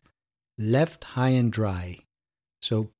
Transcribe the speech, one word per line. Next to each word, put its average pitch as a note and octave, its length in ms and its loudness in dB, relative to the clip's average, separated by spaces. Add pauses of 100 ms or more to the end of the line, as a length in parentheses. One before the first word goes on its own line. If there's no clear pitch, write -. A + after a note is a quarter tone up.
(580)
Left B2 460 0 (100)
high B2+ 140 2
and B2 240 4
dry. F2+ 480 -4 (600)
So A2 400 -2